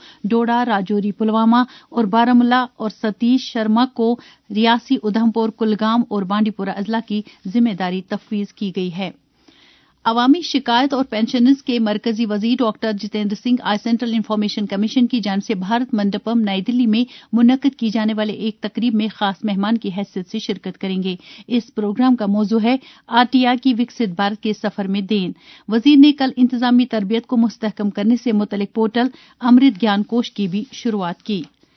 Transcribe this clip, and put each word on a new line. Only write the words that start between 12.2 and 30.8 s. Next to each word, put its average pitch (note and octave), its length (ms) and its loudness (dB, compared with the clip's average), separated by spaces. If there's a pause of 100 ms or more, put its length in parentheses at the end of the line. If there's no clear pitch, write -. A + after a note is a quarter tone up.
وزیر G#3+ 320 -2
ڈاکٹر A3 340 -2
جتیندر G#3 500 -4
سنگھ B3 200 0
آج G#3 220 -2
سینٹرل A#3 300 -2
انفارمیشن G#3+ 520 -2
کمیشن A3 400 0
کی A#3+ 140 -2
جانب G3 240 -2
سے A3 100 -4
بھارت A3+ 400 -4
منڈپم، G#3 460 -2
نئی G3 200 -2
دلی A#3+ 260 0
میں A3 180 2 (280)
منعقد B3+ 460 2
کی A3+ 100 -2
جانے G#3+ 260 -2
والے G#3+ 180 -4
ایک G#3+ 280 -6
تقریب A3 340 -2
میں G#3+ 200 0
خاص G3 300 -4
مہمان G#3 340 0
کی G3+ 180 -8
حیثیت G3 340 -8
سے A3 80 -8
شرکت F#3+ 420 -8
کریں F#3+ 220 -4
گے۔ F#3 140 -4 (300)
اس - 280 -4
پروگرام A#3+ 420 2
کا G#3 100 -4
موضوع G#3 360 0
ہے B3 140 2 (300)
آر A#3+ 240 2
ٹی B3+ 160 2
آئی B3 120 0
کی B3+ 160 0
وکست A#3+ 280 -4
بھارت G3+ 400 -4
کے G#3+ 100 -2
سفر G#3 320 -6
میں G3 160 -2
دین۔ F#3+ 320 -2 (360)
وزیر A#3 280 4
نے D4 160 10
کل C4 240 -2
انتظامی B3 500 2
تربیت A3+ 400 -2
کو B3+ 100 -4
مستحکم G#3+ 540 -2
کرنے G#3 340 0
سے A#3+ 80 0
متعلق G#3 420 -2
پورٹل A3+ 320 0 (340)
امرت B3 420 6
گیان G#3 200 2
کوش A3+ 280 -2
کی G3+ 180 -4
بھی G3 240 -4
شروعات G3 500 -6